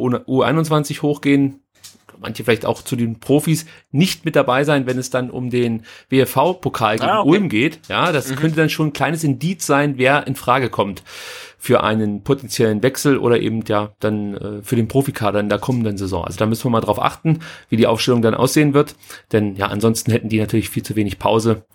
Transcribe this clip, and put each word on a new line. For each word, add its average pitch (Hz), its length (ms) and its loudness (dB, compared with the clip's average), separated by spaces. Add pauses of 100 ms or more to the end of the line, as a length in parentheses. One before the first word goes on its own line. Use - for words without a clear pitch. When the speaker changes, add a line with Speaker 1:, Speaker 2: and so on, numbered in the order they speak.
(280)
Speaker 1:
U 131 140 2
einundzwanzig 151 600 0
hochgehen, 143 600 0 (580)
manche 113 240 -10
vielleicht 113 220 0
auch - 160 -2
zu - 160 -6
den 113 240 -4
Profis, 156 460 0 (220)
nicht 170 360 0
mit 160 100 -2
dabei 135 300 2
sein, 143 200 0
wenn 123 120 -2
es 127 120 -6
dann 127 200 -4
um 123 200 -8
den 120 360 -2 (240)
W-F-V-Pokal 131 880 0
gegen 139 120 0
Speaker 2:
Ah, 208 120 2
okay. 139 80 2
Speaker 1:
Ulm 190 180 4
geht. 127 400 0
Ja, 131 240 0
das 135 200 -2
Speaker 2:
Mhm. 135 40 -4
Speaker 1:
könnte 156 220 0
dann 156 120 2
schon 156 180 -2
ein 147 60 -6
kleines 156 300 -2
Indiz 147 420 -2
sein, 143 320 2
wer 131 300 2
in 135 80 -4
Frage 123 340 0
kommt 101 340 -4 (560)
für - 240 2
einen 104 400 -2
potenziellen 113 600 0
Wechsel 131 340 2
oder 120 240 2
eben, 110 260 -2
ja, 104 320 -2
dann, 104 380 -4
äh, 104 240 -10
für 113 140 -4
den 113 120 2
Profikader 110 520 0
in 104 100 0
der 104 80 2
kommenden 113 400 -2
Saison. 92 260 -4
Also 92 140 -10
da 110 80 0
müssen 113 200 0
wir 123 40 0
mal 113 120 2
drauf 104 200 -2
achten, - 380 0 (280)
wie 110 100 0
die 113 100 6
Aufstellung 113 340 2
dann 110 140 4
aussehen 143 400 2
wird. 147 180 2 (380)
Denn 107 240 2
ja, 98 100 -2
ansonsten 110 460 0
hätten 113 180 0
die 110 100 0
natürlich 107 300 -2
viel - 140 -6
zu 107 120 -8
wenig 104 220 -2
Pause, 110 580 2